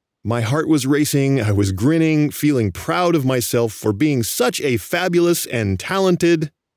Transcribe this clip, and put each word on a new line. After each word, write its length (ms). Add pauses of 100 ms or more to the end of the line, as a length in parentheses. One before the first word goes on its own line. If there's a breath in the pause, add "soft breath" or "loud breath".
(220)
My 200
heart 260
was 180
racing, 540
I 120
was 200
grinning, 580
feeling 400
proud 440
of 100
myself 480
for 220
being 280
such 380
a 160
fabulous 720
and 340
talented, 720 (240)